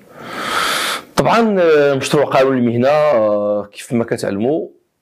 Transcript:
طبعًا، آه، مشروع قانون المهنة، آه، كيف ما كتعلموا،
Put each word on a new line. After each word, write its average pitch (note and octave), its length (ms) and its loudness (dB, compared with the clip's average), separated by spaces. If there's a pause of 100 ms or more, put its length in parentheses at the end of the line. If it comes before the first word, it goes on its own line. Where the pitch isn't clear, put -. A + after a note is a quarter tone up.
(1160)
طبعًا، G3 440 2
آه، D3 340 4
مشروع C3+ 300 0
قانون C3+ 340 2
المهنة، A#2+ 300 0
آه، G#2 840 0
كيف - 200 -12
ما A#2 120 0
كتعلموا، A#2 640 -4 (340)